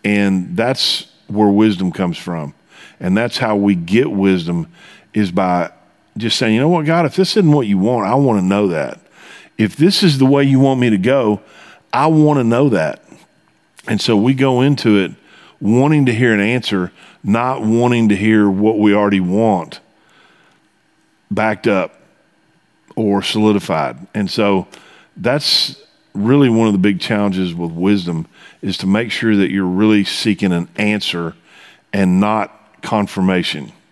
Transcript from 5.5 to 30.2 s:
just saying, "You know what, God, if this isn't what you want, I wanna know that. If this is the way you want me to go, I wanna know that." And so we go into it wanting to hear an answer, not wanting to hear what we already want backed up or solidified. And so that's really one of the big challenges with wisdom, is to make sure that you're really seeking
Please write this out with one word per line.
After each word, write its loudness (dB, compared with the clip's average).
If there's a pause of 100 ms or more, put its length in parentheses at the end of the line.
just -4
saying, 0
"You 0
know 2
what, 0
God, 0
if -6
this 0
isn't 4
what 2
you 0
want, 0
I 0
wanna 2
know 0
that. -6 (560)
If -2
this 2
is 4
the 4
way 4
you 2
want 2
me 2
to 2
go, 0 (540)
I 2
wanna 4
know 2
that." -2 (840)
And -2
so 0
we 2
go 2
into 2
it 0 (500)
wanting 2
to 0
hear 2
an 2
answer, -2 (320)
not -2
wanting 2
to 2
hear 2
what 0
we 4
already 2
want -2 (1500)
backed -2
up -2 (960)
or -2
solidified. -2 (180)
And -4
so 0 (480)
that's -2 (380)
really 2
one 2
of 2
the 2
big 0
challenges -2
with -8
wisdom, -2 (340)
is -6
to -6
make 0
sure 0
that 0
you're -2
really 2
seeking -2